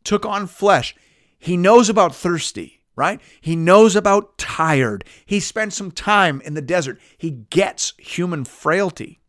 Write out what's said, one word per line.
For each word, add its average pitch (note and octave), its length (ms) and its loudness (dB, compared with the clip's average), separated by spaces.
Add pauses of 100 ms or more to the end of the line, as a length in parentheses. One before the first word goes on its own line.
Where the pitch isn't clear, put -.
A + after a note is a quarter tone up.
took G#3 200 -2
on G#3 220 -6
flesh. F3+ 480 0 (420)
He F3+ 200 -4
knows G3+ 320 6
about F#3 260 0
thirsty, D#3 680 -8 (140)
right? E3 260 -4 (200)
He E3 160 -6
knows F#3 400 6
about G3+ 420 0
tired. C3 680 -2 (220)
He G3+ 140 -2
spent G#3+ 320 -6
some G3 180 -12
time F#3 520 0
in D3+ 120 -10
the D3+ 80 -6
desert. C#3 380 -4 (180)
He D#3+ 120 -8
gets C#3+ 680 -4
human E3+ 460 -6
frailty. E3+ 840 -4